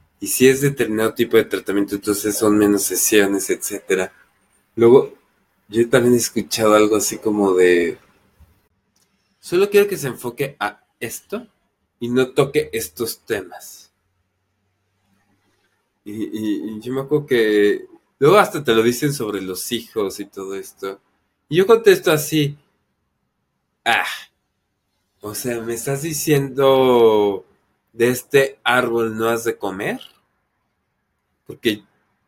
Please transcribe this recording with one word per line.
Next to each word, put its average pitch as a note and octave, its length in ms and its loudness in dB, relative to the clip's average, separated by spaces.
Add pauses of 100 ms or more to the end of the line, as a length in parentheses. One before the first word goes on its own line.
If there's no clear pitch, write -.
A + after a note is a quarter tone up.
(200)
"Y G2 80 -12
si B2+ 200 4
es C3 120 2
determinado A2 540 -2
tipo A2+ 220 0
de A2 80 4
tratamiento, G2+ 520 -4
entonces G2+ 400 -4
son G#2 220 2
menos G#2 260 2
sesiones, G2 680 0
etcétera". F#2+ 640 -6 (640)
Luego, A#2 360 6 (560)
yo A#2 220 0
también B2 240 4
he A#2+ 40 4
escuchado G#2+ 580 -2
algo G#2+ 200 4
así G#2 220 -4
como G2+ 360 0
de, F2 440 2 (1400)
"Solo G3 300 0
quiero G3+ 180 4
que F#3 80 -8
se C#3+ 120 -6
enfoque A#2+ 520 -8
a - 240 -8 (160)
esto G3 460 -12 (520)
y A#2+ 120 -8
no B2+ 220 0
toque C#3 420 -2
estos - 460 -8
temas". - 680 -10 (2250)
Y, G#2 80 -16
y, G#2+ 640 -6
y G#2+ 40 -14
yo B2 120 -10
me C3+ 100 -6
acuerdo D3 240 -2
que G#2 600 2 (320)
luego E3+ 200 6
hasta F3+ 240 0
te E3+ 120 0
lo A2 80 4
dicen B2 300 0
sobre G#2 300 -6
los F#2 300 -10
hijos G#2 480 -6
y G2 60 -12
todo G2 280 -12
esto. G2 460 -14 (480)
Y D3+ 80 -4
yo F#3+ 100 2
contesto A3 460 4
así, D3 440 -2 (1300)
"Ah, G#2+ 200 0 (1160)
o G#2 140 -12
sea, A#2+ 260 -6
¿me A#2 140 -6
estás C#3 280 -6
diciendo C3 1400 2 (480)
de A#2 160 0
este C3+ 560 0
árbol A#2 520 0
no A2+ 120 -2
has A2+ 160 -2
de A2+ 140 -4
comer?" G#2 420 -6 (1500)
Porque G#2+ 380 -6 (440)